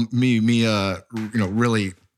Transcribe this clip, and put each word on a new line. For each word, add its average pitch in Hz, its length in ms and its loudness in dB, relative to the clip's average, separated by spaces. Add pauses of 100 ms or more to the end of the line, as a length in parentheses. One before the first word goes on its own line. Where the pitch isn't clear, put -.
(120)
me, 123 280 2
me, 117 280 2
uh, 98 300 0 (180)
you 110 240 -4
know, 101 80 0
really 107 460 0 (240)